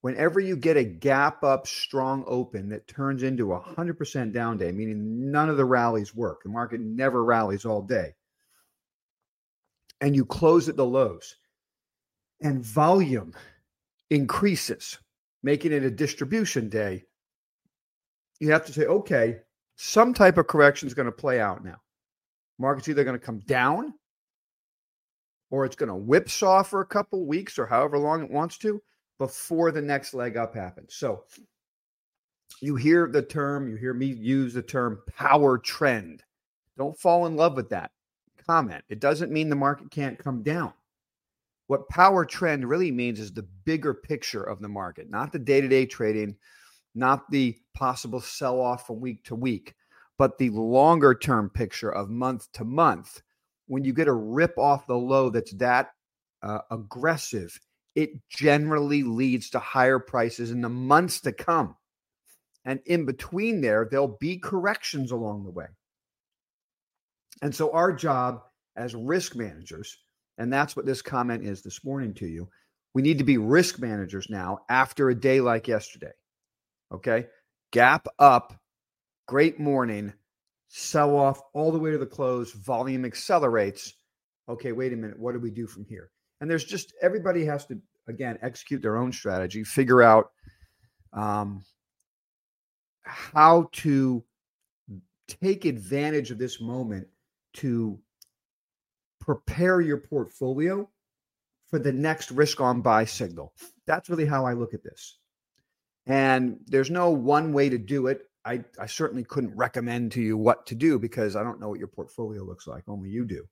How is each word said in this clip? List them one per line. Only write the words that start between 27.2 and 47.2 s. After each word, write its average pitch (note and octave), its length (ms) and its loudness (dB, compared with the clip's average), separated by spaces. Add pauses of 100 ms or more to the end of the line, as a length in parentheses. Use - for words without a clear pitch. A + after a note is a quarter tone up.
weeks E3 340 -4
or B2 60 -2
however C3+ 340 2
long D3+ 240 0
it - 80 -10
wants D3+ 280 -4
to G#3 240 -4 (340)
before D#3+ 560 -2
the D3+ 80 -4
next C#3+ 320 -4
leg A#2+ 240 -6
up A2+ 180 -4
happens. F#2 400 -12
So A2 300 -6 (1400)
you C#3 160 -4
hear D#3+ 320 4
the C3+ 140 2
term, C#3+ 480 -4
you G#2+ 60 -10
hear B2 180 -6
me B2+ 100 -4
use B2+ 480 -2
the A#2+ 80 -4
term A#2+ 480 -4
power C#3 480 4
trend. A2+ 640 -2 (540)
Don't C#3+ 220 -6
fall F3 260 4
in E3 100 -2
love D#3 220 2
with A#2+ 140 -4
that F#2 220 -6 (540)
comment. B2+ 440 0
It G#2+ 100 -10
doesn't C#3+ 320 0
mean D#3 160 0
the D3 80 0
market C#3+ 340 -2
can't C#3 280 -6
come B2+ 240 -6
down. D3 320 -4 (920)
What - 220 -2
power F#3 380 6
trend D3 420 -2
really E3 240 0
means A#2+ 260 -4
is G#2 140 -12
the G2 160 -12 (160)
bigger D3+ 300 -2
picture - 480 -8
of G2+ 180 -8
the G#2 80 -12
market, F#2 400 -10
not B2 240 -6
the D#3+ 60 -8
day-to-day C3+ 480 4
trading, G#2+ 500 -4 (580)
not C3 360 0